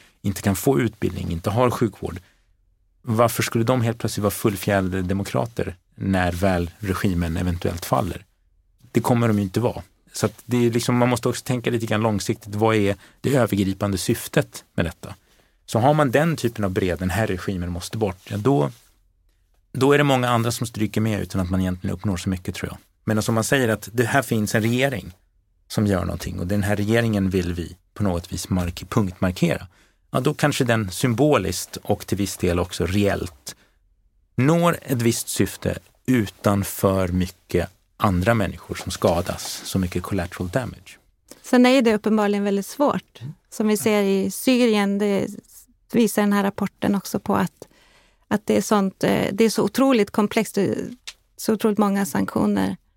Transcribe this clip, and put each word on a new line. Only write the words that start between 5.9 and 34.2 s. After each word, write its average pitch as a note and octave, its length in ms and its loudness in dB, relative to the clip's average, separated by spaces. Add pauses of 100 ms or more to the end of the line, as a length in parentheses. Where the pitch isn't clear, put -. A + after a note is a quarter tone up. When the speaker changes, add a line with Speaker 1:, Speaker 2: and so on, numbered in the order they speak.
Speaker 1:
när F#2+ 380 0
väl F2 460 0
regimen F2 580 -2
eventuellt F2+ 480 -2
faller? B2 400 -2 (680)
Det A#2+ 80 2
kommer A#2+ 280 2
de G#2+ 100 2
ju G2+ 40 2
inte G2 180 -2
vara. A2+ 220 -2 (300)
Så - 140 -2
att - 200 -6
det A#2+ 200 2
är A#2 40 4
liksom, A#2+ 260 0
man B2 120 4
måste B2 200 0
också - 160 -4
tänka B2 260 -2
lite A#2 160 -2
grann G#2+ 140 0
långsiktigt, G#2 540 -2
vad A2 220 2
är G2+ 200 2 (240)
det C3 160 0
övergripande G2+ 600 0
syftet - 680 -2 (100)
med F#2+ 100 0
detta? - 300 -10 (520)
Så - 120 0
har C3+ 160 4
man D3+ 160 2
den D3 260 2
typen G#2+ 280 -2
av F#2+ 60 0
bred, F#2 280 0
"den F#2 120 -2
här G#2+ 160 0
regimen F2+ 440 -4
måste F2+ 280 -8
bort", G2 300 -2
ja, G#2+ 80 -6
då, C3+ 340 2 (1040)
då C3 200 4
är C#3+ 60 6
det D3 60 6
många B2+ 240 4
andra A#2 220 2
som A2+ 160 -4
stryker G#2+ 340 -2
med A2 200 0
utan F#2 200 -4
att F2+ 100 -2
man F#2+ 100 2
egentligen F#2 360 -2
uppnår F#2+ 200 -2
så F2 120 -4
mycket, F#2 260 -4
tror - 180 -8
jag. - 60 -16 (260)
Men G#2+ 180 0
som A#2 120 0
man A2 100 2
säger C3 240 2
att G#2+ 240 -2
det A#2 120 2
här C3 180 2
finns G#2+ 320 -2
en A2+ 80 2
regering A#2+ 500 -2 (560)
som G#2+ 180 0
gör F#2 180 2
någonting F2 340 -6
och F2+ 80 -6
den G2+ 160 -2
här G2+ 140 0
regeringen G#2+ 540 0
vill F2+ 220 0
vi E2 240 -8 (180)
på - 80 -4
något F2 300 -2
vis E2+ 160 -8
mark-, F2+ 400 -2
punktmarkera. G2 800 -2 (440)
Ja, C3 100 0
då B2+ 140 0
kanske C#3+ 300 0
den A2+ 260 0
symboliskt A#2+ 920 0
och - 240 -4
till F#2+ 120 -2
viss G2 180 -2
del F2+ 220 0
också F2+ 280 -2
reellt F2+ 680 -2 (800)